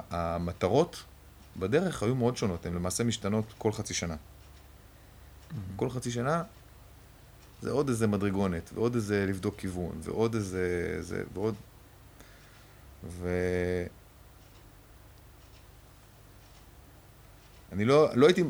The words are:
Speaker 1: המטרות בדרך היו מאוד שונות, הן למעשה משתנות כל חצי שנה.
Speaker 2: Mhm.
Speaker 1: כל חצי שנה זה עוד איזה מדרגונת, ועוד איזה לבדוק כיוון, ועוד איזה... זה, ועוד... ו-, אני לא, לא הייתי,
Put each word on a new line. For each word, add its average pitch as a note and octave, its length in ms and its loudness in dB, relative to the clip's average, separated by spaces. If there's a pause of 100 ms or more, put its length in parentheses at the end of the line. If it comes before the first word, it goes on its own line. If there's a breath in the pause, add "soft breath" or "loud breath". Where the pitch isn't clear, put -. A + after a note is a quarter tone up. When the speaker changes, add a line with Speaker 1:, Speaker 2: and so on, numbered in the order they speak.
Speaker 1:
המטרות F2 960 0 (540)
בדרך C#3 460 0
היו B2 120 2
מאוד A#2 220 0
שונות, F2+ 280 -2
הן F2 80 -4
למעשה F2+ 300 -2
משתנות A2 420 -2 (120)
כל G#2+ 140 0
חצי G#2+ 220 -8
שנה. E2+ 220 -4
Speaker 2:
Mhm. - 1400 -20 (220)
Speaker 1:
כל B2 140 -2
חצי A#2+ 220 -6
שנה C#3 320 0 (1160)
זה - 100 -4
עוד C3+ 180 0
איזה A2+ 180 2
מדרגונת, G2 680 0
ועוד A#2+ 220 0
איזה G2+ 340 2
לבדוק G2 280 -4
כיוון, F2 440 -6
ועוד A2 340 0
איזה... F2+ 680 -2
זה, F2+ 220 -6 (100)
ועוד... G#2+ 220 -2 (1500 loud breath)
ו-, F2+ 840 -2 (3750)
אני G2+ 140 0
לא, C#3+ 300 6
לא B2+ 100 10
הייתי, F3+ 240 6